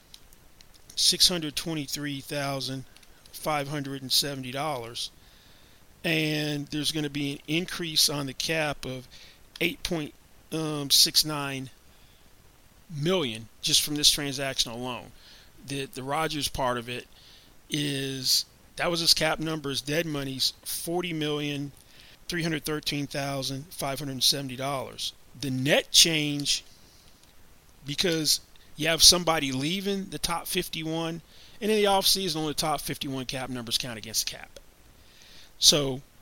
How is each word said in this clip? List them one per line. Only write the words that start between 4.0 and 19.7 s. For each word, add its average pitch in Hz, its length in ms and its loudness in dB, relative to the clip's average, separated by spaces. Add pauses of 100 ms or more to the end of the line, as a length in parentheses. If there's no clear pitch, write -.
and 131 100 -6
seventy 135 420 0
dollars, 131 580 -4 (920)
and 151 680 0
there's 147 240 -2
gonna 151 180 -2
be 143 220 -2
an 143 140 -8
increase 165 640 0
on 143 160 -2
the 131 80 -4
cap 151 540 -2
of 127 200 -8 (540)
eight 165 220 -2
point 156 320 -2 (760)
six - 380 6
nine 139 420 -4 (1200)
million 143 540 0 (160)
just 143 200 4
from 151 120 -2
this 147 160 6
transaction 139 640 0
alone. 120 400 -6 (560)
The, 135 180 -4
the 127 160 -10
Rodgers 147 460 0
part 123 280 0
of 117 120 -6
it 123 180 -8 (640)
is, 135 720 0 (300)
that 156 160 0
was 170 80 0
his 160 160 -2
cap 156 240 0
number, 156 300 -4
his 131 120 -4